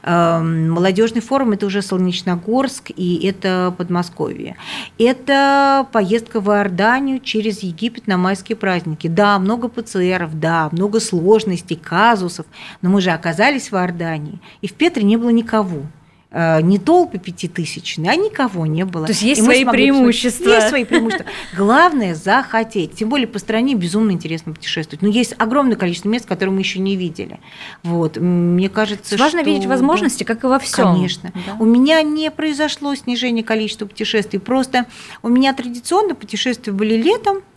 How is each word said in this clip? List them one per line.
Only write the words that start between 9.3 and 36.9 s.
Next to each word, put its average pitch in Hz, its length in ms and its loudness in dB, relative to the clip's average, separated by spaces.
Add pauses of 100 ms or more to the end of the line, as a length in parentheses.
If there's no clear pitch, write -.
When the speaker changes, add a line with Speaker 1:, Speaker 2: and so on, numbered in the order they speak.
Speaker 1:
много 226 300 0
П 233 140 -8
Ц 185 340 0
Ров, 165 220 -4
да, 160 340 0
много 202 260 0
сложностей, 185 840 0
казусов, 190 640 0 (360)
но 180 80 0
мы 196 100 4
же 180 120 0
оказались 180 600 0
в 196 40 -6
Иордании, 170 640 -4 (220)
и 202 60 -8
в - 60 -8
Петре 320 300 0
не 208 120 4
было 233 140 0
никого. 214 540 0 (480)
Э, 160 300 2
не 190 160 4
толпы 339 400 2
пятитысячные, 175 960 -6
а 277 40 4
никого 254 520 -2
не 160 180 0
было. 170 220 -6
Speaker 2:
То 220 60 0
есть 190 100 -2
есть 240 160 2
Speaker 1:
И - 20 4
мы 226 60 6
Speaker 2:
свои 254 160 6
Speaker 1:
смогли 247 260 4
посмотреть. 277 80 4 (240)
Speaker 2:
преимущества. 247 280 0
Speaker 1:
Есть 220 200 6
свои 262 160 0
преимущества. 226 400 0 (320)
Главное — 240 560 4 (100)
захотеть. 226 680 0
Тем 220 160 -4
более 262 160 0
по 220 140 -8
стране 240 340 0
безумно 202 380 0
интересно 160 420 -6
путешествовать. 156 480 -8
Но 196 60 2
есть 220 320 0
огромное 233 360 2
количество 175 320 -4
мест, 240 200 -2
которые 190 260 -2
мы 196 60 0
ещё 190 220 -4
не 196 160 0
видели. 165 420 -8 (420)
Вот. 170 360 -2
М, 175 400 2
мне 190 120 2
кажется, 208 480 -4
Speaker 2:
Важно 311 240 2
Speaker 1:
что 294 80 0
Speaker 2:
видеть 302 140 0
Speaker 1:
да. - 60 -4
Speaker 2:
возможности, 269 540 0
как 226 200 -4
и 262 40 0
во 254 120 2
всём. 185 340 2
Speaker 1:
Конечно. 180 380 -2 (160)
Speaker 2:
Да. 196 120 -10
Speaker 1:
У 226 60 2
меня 269 380 6
не 302 260 -2
произошло 294 640 -2
снижение 240 500 -2
количества 220 440 -4
путешествий. 208 520 -2
Просто 254 460 0 (380)
у 233 60 -4
меня 262 240 4
традиционно 262 600 -2
путешествия 220 600 -6
были 214 220 0